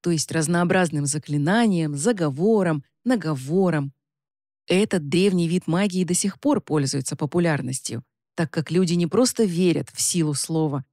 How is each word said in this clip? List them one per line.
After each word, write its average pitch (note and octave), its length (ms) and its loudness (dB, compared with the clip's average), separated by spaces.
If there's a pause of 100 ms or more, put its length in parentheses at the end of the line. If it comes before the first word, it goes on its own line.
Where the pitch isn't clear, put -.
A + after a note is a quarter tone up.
то F3 80 -2
есть E3 220 -2
разнообразным E3+ 720 0
заклинаниям, D#3 880 0
заговорам, E3+ 880 0 (200)
наговорам. D#3 880 0 (760)
Этот F3+ 420 2
древний F3 380 2
вид F3 200 -2
магии F3+ 380 0
до E3 80 -2
сих G3 260 -2
пор C#4 220 0
пользуется C#3 540 -2
популярностью, C3+ 880 -2 (320)
так E3+ 160 -2
как D#3+ 200 -4
люди E3+ 220 2
не F3 120 2
просто A#3 380 2
верят E3+ 460 0
в - 120 -10
силу D#3 320 0
слова D3 600 -2